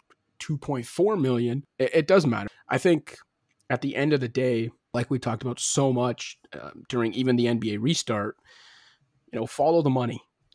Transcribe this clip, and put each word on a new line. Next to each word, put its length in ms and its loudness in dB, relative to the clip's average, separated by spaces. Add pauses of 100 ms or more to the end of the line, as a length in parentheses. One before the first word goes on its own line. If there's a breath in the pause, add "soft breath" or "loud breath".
(400)
two 180 -4
point 280 -6
four 300 2
million, 460 0 (160)
it, 160 0
it 140 2
does 180 6
matter. 220 0 (200 soft breath)
I 100 2
think 380 0 (540)
at 100 0
the 140 -4
end 180 0
of 80 2
the 80 -4
day, 420 -2 (220)
like 160 -2
we 120 -2
talked 220 -4
about 180 -6
so 320 2
much, 440 -2 (160)
uh, 180 -14 (180)
during 240 0
even 240 2
the 100 2
N 120 2
B 160 -4
A 40 -4
restart, 580 -2 (960 loud breath)
you 60 -6
know, 80 -4
follow 360 2
the 80 2
money 300 -2 (340)